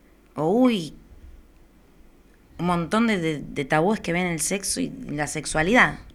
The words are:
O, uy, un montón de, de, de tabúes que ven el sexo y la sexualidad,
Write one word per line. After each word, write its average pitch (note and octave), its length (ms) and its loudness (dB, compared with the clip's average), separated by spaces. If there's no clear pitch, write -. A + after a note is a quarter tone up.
O, D3+ 160 0
uy, A3+ 440 2
un E3 80 -4
montón F3+ 420 2
de, G#3+ 100 2
de, D3+ 220 -2
de D3 260 -6
tabúes F3+ 340 2
que F3 140 -6
ven F3+ 140 0
el E3 140 -2
sexo - 400 -2
y D#3 80 -4
la C#3+ 380 -6
sexualidad, D#3+ 720 2